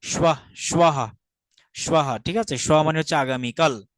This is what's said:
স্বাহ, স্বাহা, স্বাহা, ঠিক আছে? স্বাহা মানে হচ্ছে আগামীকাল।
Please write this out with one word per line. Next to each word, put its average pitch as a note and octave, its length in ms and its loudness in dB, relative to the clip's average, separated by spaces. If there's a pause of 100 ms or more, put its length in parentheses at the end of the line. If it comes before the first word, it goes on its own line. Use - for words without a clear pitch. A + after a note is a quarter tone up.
স্বাহ, D#3+ 340 0 (180)
স্বাহা, D3+ 520 2 (680)
স্বাহা, D3 440 0
ঠিক F3 180 -6
আছে? A3 200 -4
স্বাহা D#3 260 2
মানে D#3 160 0
হচ্ছে D#3+ 160 -2
আগামীকাল। C3 580 0 (240)